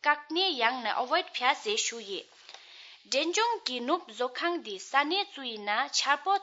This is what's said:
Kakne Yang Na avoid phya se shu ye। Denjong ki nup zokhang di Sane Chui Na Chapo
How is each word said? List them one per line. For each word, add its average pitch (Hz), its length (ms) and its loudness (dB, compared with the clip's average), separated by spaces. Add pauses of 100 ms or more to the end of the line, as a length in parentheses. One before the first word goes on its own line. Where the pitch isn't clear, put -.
Kakne 311 540 2
Yang 240 260 2
Na 214 180 0
avoid 294 320 2
phya 254 220 2
se 220 220 -2
shu 233 220 -2
ye। 196 260 -8 (840)
Denjong 349 560 2
ki 247 160 -4
nup 302 300 -2
zokhang 247 520 -2
di 208 160 -8
Sane 311 540 2
Chui 247 240 -8
Na 208 320 0
Chapo 294 540 2